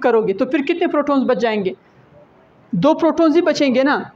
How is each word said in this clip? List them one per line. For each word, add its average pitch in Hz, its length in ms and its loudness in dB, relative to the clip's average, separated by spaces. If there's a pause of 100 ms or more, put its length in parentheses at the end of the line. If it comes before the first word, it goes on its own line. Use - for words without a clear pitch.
करोगे 220 300 2
तो 196 120 -2
फिर 277 180 -2
कितने 339 240 -2
प्रोटॉन्स 285 380 0
बच 233 140 0
जाएंगे? 208 360 -2 (1000)
दो 269 200 2
protons 311 400 2
ही 349 80 2
बचेंगे 277 400 0
ना। 269 340 -2